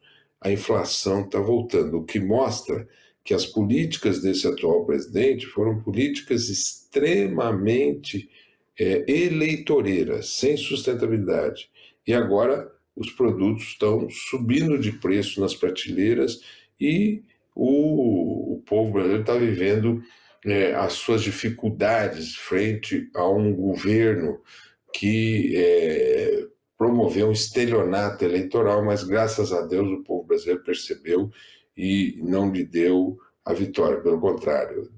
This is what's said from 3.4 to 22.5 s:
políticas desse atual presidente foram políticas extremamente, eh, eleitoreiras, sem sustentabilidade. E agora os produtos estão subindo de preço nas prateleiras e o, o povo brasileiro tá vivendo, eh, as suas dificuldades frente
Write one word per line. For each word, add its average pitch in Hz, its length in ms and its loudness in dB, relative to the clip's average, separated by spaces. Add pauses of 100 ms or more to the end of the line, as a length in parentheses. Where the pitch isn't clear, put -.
políticas 110 800 0
desse 92 240 0
atual 85 400 0
presidente 107 600 0
foram 110 360 -2
políticas 123 680 -2
extremamente, 139 1800 0 (520)
eh, 95 260 2
eleitoreiras, 151 1200 0
sem 147 260 0
sustentabilidade. 113 1120 -2 (360)
E 113 80 2
agora 135 580 2 (240)
os 113 140 -8
produtos 107 540 0
estão 113 440 0
subindo 135 720 0
de 107 140 -2
preço 101 480 -2
nas 95 140 0
prateleiras 101 840 -2 (400)
e 202 420 0 (320)
o, 131 1000 0
o - 120 -12
povo 107 260 0
brasileiro 101 320 0
tá 117 120 0
vivendo, 110 680 0 (440)
eh, 101 280 2
as 95 200 -2
suas 110 280 0
dificuldades 101 1120 -2
frente 104 800 -2